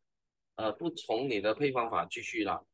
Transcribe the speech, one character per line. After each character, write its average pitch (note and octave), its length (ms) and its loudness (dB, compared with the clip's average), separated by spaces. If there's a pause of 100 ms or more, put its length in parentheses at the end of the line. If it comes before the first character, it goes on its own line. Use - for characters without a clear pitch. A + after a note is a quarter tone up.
(560)
呃， A2 160 0
不 E3 180 -2
从 B2 380 0
你 G#2+ 120 2
的 G#2+ 140 2
配 C#3+ 180 2
方 A#2+ 180 0
法 F2 200 2
继 - 120 -6
续 A2 220 -2
了， F2 300 -2